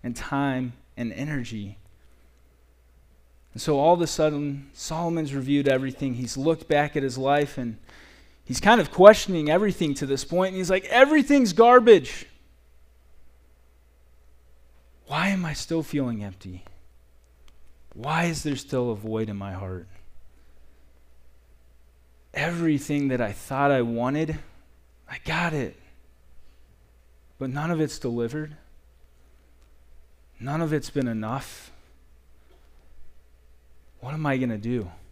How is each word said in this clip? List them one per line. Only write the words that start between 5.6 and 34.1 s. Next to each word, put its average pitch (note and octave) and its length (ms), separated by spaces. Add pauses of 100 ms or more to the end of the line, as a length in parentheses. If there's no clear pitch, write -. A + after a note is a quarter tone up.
everything. C3 460
He's A#2+ 220
looked D3+ 320
back D3 280
at C#3 60
his C3 160
life, C#3+ 400
and A#2 180 (680)
he's - 160
kind A3 200
of D3+ 100
questioning F3+ 600
everything F3+ 440
to C#3 120
this C3+ 180
point. F#3 240
And F#3 80
he's F#3 140
like, F#3+ 160
"Everything's C4+ 680
garbage. A3+ 760 (2750)
Why D#3+ 220
am F#3 180
I D3+ 80
still E3 280
feeling B2 400
empty? F#2 420 (1300)
Why D#3+ 300
is E3 180
there D3 140
still B2 340
a A2 60
void A2 340
in G2+ 80
my G2 160
heart? F#2 320 (2500)
Everything D3 720
that B2+ 140
I G#2 100
thought C#3 380
I C3+ 100
wanted, C3+ 580 (680)
I - 160
got E3 300
it. B2 260 (1600)
But C3+ 100
none D3 220
of D#3+ 100
it's D3+ 180
delivered." C3+ 600 (1800)
None C#3+ 200
of D#3 120
it's D3 180
been C3 180
enough. A2+ 640 (2250)
What C#3 140